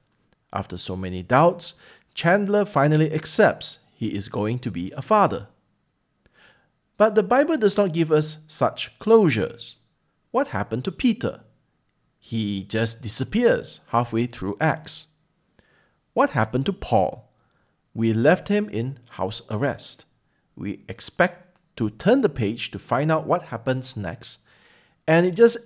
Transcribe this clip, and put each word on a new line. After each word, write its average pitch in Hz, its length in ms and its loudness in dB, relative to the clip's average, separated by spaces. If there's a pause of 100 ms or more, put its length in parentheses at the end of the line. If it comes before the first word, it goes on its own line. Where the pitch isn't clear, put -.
(520)
After 92 240 -8
so 92 180 -8
many 92 280 -8
doubts, 147 540 2 (360)
Chandler 202 540 2
finally 156 440 2
accepts - 680 0 (160)
he 110 140 -6
is 98 200 -6
going 110 300 -4
to 123 120 -6
be 90 240 -8
a 143 60 -10
father. 165 460 2 (1500)
But 208 160 4
the 214 80 4
Bible 285 340 2
does 214 220 2
not 190 160 0
give 160 180 0
us 156 340 0
such - 520 -4
closures. 180 760 2 (560)
What 247 160 0
happened - 360 -4
to 185 80 -4
Peter? - 480 -2 (760)
He 101 460 -6
just 113 360 -4
disappears 131 840 -2
halfway 117 400 0
through 101 340 -8
Acts. - 460 -4 (1080)
What 262 180 2
happened 127 360 -2
to 190 80 -2
Paul? - 520 -2 (680)
We 113 200 0
left 139 340 2
him 208 220 0
in 127 320 -6 (100)
house 95 400 -6
arrest. 110 540 -6 (500)
We - 340 -10
expect - 680 -4 (180)
to 107 160 -4
turn 226 300 2
the 107 80 0
page 117 420 -4
to - 80 -12
find 139 320 -2
out 156 160 -2
what 170 160 -2
happens 127 540 -6
next, - 420 -10 (720)
and 170 180 4
it 185 60 -2
just 233 340 6